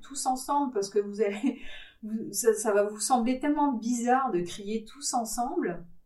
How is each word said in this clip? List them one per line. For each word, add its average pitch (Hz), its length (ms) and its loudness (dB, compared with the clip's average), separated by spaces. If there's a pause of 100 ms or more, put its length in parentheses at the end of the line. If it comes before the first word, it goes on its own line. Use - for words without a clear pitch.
tous - 240 -8
ensemble 269 480 0
parce 196 160 -2
que 214 100 -2
vous 202 220 0
allez, 202 400 0 (200)
<laughs> - 220 -20
vous, 220 300 -6
ça, 226 220 4
ça 214 180 0
va 202 120 6
vous 214 160 -4
sembler 254 380 2
tellement 294 360 2
bizarre 240 580 2
de 175 80 2
crier 208 460 -4
tous - 260 -8
ensemble, 240 720 -2 (220)